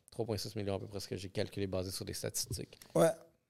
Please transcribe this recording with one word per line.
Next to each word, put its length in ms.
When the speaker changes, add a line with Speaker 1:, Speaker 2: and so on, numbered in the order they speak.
Speaker 1:
Trois 140
point 120
six 180
millions 200
à 40
peu 80
près 120
ce 80
que 80
j'ai 140
calculé 380
basé 220
sur 160
des 80
statistiques. 640
Speaker 2:
Ouais. 160